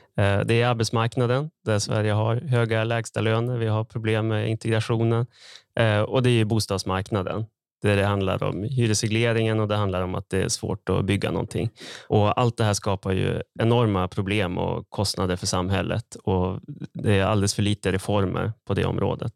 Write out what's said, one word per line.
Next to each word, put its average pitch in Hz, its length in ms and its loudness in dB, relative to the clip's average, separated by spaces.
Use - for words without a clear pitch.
Eh, 101 240 2
det 110 220 2
är 120 40 2
arbetsmarknaden, 120 840 0
där 107 140 2
Sverige 107 340 0
har 110 240 0
höga 117 480 0
lägstalöner. 113 760 0
Vi 113 80 -2
har 110 180 0
problem 110 440 0
med 110 220 0
integrationen. 113 760 0
Eh, 107 200 4
och 110 220 0
det 123 80 4
är 120 40 4
ju 113 100 4
bostadsmarknaden, 98 1000 -2
där 101 140 4
det 98 80 4
handlar 95 380 0
om 95 200 -2
hyresregleringen 113 1000 0
och 104 80 0
det 104 80 0
handlar 95 260 0
om 92 120 -4
att 95 160 -8
det 95 120 0
är 90 60 -2
svårt - 400 -6
att 95 160 2
bygga 98 260 0
någonting. 87 400 -4
Och 104 320 4
allt 120 160 2
det 117 80 0
här 104 100 2
skapar 95 380 -2
ju 95 300 0
enorma 113 480 2
problem 95 500 -2
och 87 320 -2
kostnader 95 460 -2
för 95 100 -8
samhället 92 680 -2
och 92 460 -2
det - 240 0
är 95 60 2
alldeles 98 300 2
för - 80 -2
lite 101 300 0
reformer 92 600 -2
på 98 80 -4
det 92 100 0
området. 90 520 -2